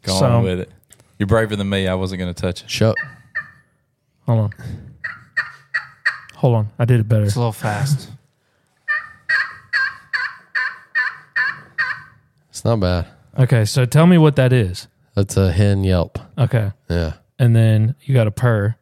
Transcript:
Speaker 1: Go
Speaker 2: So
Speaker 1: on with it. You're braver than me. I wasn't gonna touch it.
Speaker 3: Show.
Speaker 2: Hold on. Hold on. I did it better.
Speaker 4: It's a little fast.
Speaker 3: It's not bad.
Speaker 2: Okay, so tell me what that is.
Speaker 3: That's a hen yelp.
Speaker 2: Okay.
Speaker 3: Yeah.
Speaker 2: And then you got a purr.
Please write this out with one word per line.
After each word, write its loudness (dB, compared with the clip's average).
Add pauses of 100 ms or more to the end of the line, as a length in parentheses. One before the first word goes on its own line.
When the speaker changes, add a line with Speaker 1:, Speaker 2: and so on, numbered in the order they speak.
Speaker 1:
Go -2
Speaker 2:
So 2
Speaker 1:
on 2
with -2
it. -10 (480)
You're -2
braver 2
than -4
me. 0
I 0
wasn't -4
gonna -6
touch -6
it. -20
Speaker 3:
Show. 0 (1300)
Speaker 2:
Hold 2
on. -2 (1800)
Hold 2
on. -2 (100)
I 0
did 4
it 0
better. 2
Speaker 4:
It's 0
a -4
little -2
fast. -4 (4000)
Speaker 3:
It's -12
not 0
bad. -2 (320)
Speaker 2:
Okay, 4
so 0
tell 4
me 6
what 4
that 2
is. 0 (280)
Speaker 3:
That's 0
a 4
hen 2
yelp. 0 (180)
Speaker 2:
Okay. 0 (180)
Speaker 3:
Yeah. -2 (260)
Speaker 2:
And 4
then 4
you -2
got 4
a -2
purr. 0